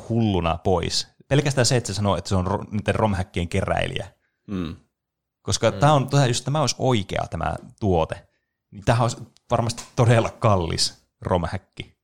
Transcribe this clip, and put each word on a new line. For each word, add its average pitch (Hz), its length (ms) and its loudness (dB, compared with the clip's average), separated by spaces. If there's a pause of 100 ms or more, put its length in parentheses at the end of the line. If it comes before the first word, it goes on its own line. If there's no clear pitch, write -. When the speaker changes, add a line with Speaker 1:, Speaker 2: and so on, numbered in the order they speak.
Speaker 1:
hulluna 95 560 2
pois. - 440 0 (200)
Pelkästään 135 380 2
se, 131 100 2
että 117 100 -2
se 98 80 -6
sanoo, 98 220 2
että 85 120 -8
se 101 80 0
on 90 100 0
ro-, 95 240 -2
niiden 101 240 -2
romhäkkien 92 540 0
keräilijä. 87 580 -2 (400)
Speaker 2:
Mm. 92 300 -6 (640)
Speaker 1:
Koska - 280 0
Speaker 3:
Mm. 104 80 -6
Speaker 1:
tää 143 140 4
on, 135 180 2
tää, 139 160 4
jos 120 160 -2
tämä 147 180 -2
olisi 131 180 -2
oikea, 95 520 -2
tämä 82 240 -4 (260)
tuote, 87 480 0 (420)
niin 101 140 -18
tämähän 120 200 2
olisi - 120 -2 (340)
varmasti 117 320 -2 (140)
todella 120 340 4
kallis 90 640 0 (260)
romhäkki. 95 840 -4